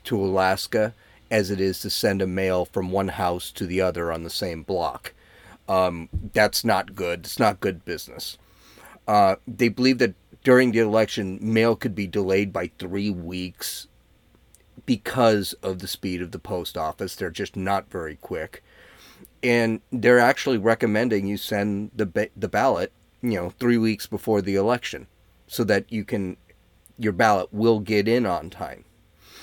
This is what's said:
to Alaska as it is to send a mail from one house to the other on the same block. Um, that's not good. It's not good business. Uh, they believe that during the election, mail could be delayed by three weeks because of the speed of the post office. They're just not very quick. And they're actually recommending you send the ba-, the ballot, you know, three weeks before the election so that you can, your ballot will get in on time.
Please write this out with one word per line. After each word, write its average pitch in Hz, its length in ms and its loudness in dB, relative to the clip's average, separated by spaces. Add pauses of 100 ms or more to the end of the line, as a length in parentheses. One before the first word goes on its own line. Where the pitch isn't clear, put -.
to 113 140 -2
Alaska 95 760 0 (360)
as 104 220 0
it 98 80 -2
is 95 220 0
to 104 80 -8
send 98 320 0
a 95 60 0
mail 92 380 0
from 92 240 -6
one 95 200 0
house 90 420 -4
to - 140 -8
the 90 160 0
other 87 300 -2
on 82 120 -6
the 82 60 -10
same 80 340 -6
block. 82 500 -6 (560)
Um, 90 400 0 (240)
that's 107 300 2
not 98 320 0
good. 87 300 -6
It's - 120 -12
not 107 220 2
good 90 260 -4
business. - 520 -12 (680)
Uh, 101 280 6 (100)
they 120 240 0
believe 123 300 2
that 117 160 2 (280)
during 127 280 6
the 110 80 2
election, 107 600 2
mail 110 340 2
could 110 180 -4
be 98 140 -4
delayed 95 460 0
by 87 260 -4
three 98 300 -4
weeks 90 760 -8 (1000)
because 113 760 2
of 92 180 -6
the 95 80 -10
speed 92 340 -6
of 87 100 -8
the 92 80 -10
post 90 380 -8
office. 82 380 -6
They're 92 140 -6
just 92 280 -8
not 98 340 -2
very 80 240 -8
quick. - 480 -10 (800)
And 117 380 2 (100)
they're 123 280 6
actually 127 380 2
recommending 110 720 2
you 101 100 -2
send 104 580 -4
the 110 100 0
ba-, 101 300 -2
the 98 120 -6
ballot, 104 440 0 (300)
you 123 100 -2
know, 90 180 -2
three 120 280 2
weeks 113 300 0
before 107 340 0
the 95 140 -2
election 101 520 -2 (400)
so - 180 -2
that 101 260 0
you 107 140 -4
can, 98 320 -4 (600)
your 107 140 0
ballot 98 420 2
will 110 260 4
get 104 280 0
in 120 180 2
on 85 240 -4
time. - 360 -12 (580)